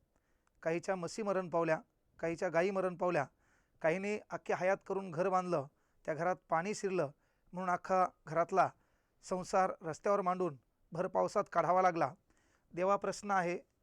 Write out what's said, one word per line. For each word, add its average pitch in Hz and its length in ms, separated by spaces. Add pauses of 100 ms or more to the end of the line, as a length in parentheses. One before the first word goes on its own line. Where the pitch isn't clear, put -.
(640)
काहीच्या 170 340
म्हशी 175 260
मरण 190 260
पावल्या, 160 320 (400)
काहीच्या 165 280
गायी 170 220
मरण 185 240
पावल्या, 170 320 (560)
काहींनी 190 360 (120)
अख्खी 175 220
हयात 185 240 (100)
करून 190 240
घर 185 180
बांधलं, 180 380 (380)
त्या 165 100
घरात 175 220 (120)
पाणी 175 260
शिरलं 185 360 (420)
म्हणून 180 180
अख्खा 180 360 (200)
घरातला 165 440 (540)
संसार 185 480 (100)
रस्त्यावर 190 380
मांडून 180 360 (360)
भर 175 140
पावसात 185 460
काढावा 170 300
लागला. 165 320 (600)
देवा, 196 220
प्रश्न 196 340
आहे, 180 280 (240)